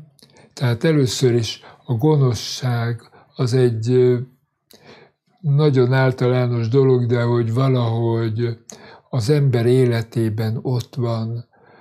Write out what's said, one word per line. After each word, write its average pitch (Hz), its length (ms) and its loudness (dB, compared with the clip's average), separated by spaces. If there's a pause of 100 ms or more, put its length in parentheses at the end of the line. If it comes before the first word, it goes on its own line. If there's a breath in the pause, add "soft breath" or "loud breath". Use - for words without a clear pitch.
(520 loud breath)
Tehát 120 320 -2
először 139 500 2
is 113 280 -2 (220 loud breath)
a 131 100 -4
gonoszság 120 1080 -2 (340 loud breath)
az 123 200 -4
egy, 120 360 0
ö, 127 280 4 (1200 loud breath)
nagyon 139 520 2
általános 123 760 0
dolog, 127 380 2
de 120 160 0
hogy 120 300 0
valahogy 117 1040 -2 (520 loud breath)
az 117 200 -4
ember 135 360 2
életében 113 960 0
ott 123 320 -6
van. 117 540 -6 (320 soft breath)